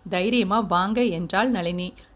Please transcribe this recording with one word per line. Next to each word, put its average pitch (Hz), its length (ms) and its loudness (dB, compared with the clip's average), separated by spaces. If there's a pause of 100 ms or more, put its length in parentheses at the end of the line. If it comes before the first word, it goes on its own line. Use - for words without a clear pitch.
தைரியமா 202 520 2
வாங்க" 202 440 2
என்றாள் 185 460 0
நளினி. 180 400 -2 (260)